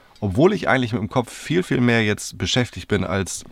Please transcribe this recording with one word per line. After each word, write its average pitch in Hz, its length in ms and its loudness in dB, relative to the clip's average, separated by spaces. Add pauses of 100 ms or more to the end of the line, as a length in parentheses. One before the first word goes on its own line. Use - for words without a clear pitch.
(200)
obwohl 110 340 4
ich - 140 -4
eigentlich 123 260 2
mit 107 80 -2
dem 107 80 -4
Kopf 123 220 -2
viel, - 320 -2
viel - 160 0
mehr 117 240 4
jetzt - 340 -2
beschäftigt 95 500 -2
bin 98 160 0
als 92 480 -4